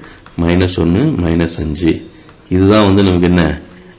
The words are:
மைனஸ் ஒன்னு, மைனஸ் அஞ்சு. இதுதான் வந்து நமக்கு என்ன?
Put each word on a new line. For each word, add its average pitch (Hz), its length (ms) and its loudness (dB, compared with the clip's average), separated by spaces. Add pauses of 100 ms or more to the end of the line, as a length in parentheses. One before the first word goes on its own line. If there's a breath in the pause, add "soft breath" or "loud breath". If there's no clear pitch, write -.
(400 loud breath)
மைனஸ் 90 400 0
ஒன்னு, 98 420 0
மைனஸ் 82 360 -2
அஞ்சு. 78 520 -4 (380 loud breath)
இதுதான் 98 380 2
வந்து 98 160 2
நமக்கு 90 240 2
என்ன? 87 340 0 (380 loud breath)